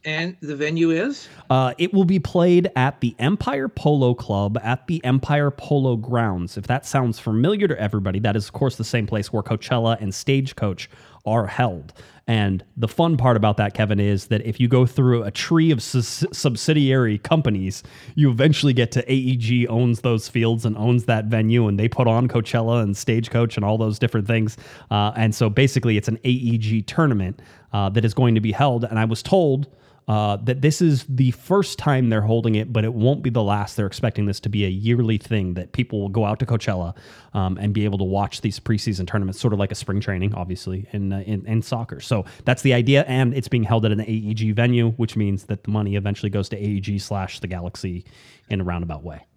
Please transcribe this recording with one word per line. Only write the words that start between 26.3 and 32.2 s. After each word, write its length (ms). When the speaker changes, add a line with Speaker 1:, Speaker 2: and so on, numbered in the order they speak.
Speaker 2:
E 280
G 240
tournament, 580
uh, 180
that 140
is 100
going 200
to 60
be 100
held. 320
And 160
I 60
was 180
told, 460
uh, 340
that 200
this 200
is 260
the 220
first 480
time 320
they're 120